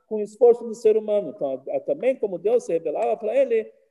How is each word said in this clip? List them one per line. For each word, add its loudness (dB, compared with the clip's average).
com -8
o -4
esforço 4
do -8
ser 2
humano. 0
Então, -6
a, -4
a, -2
também -2
como -4
Deus 0
se -6
revelava -2
pra -6
ele, 0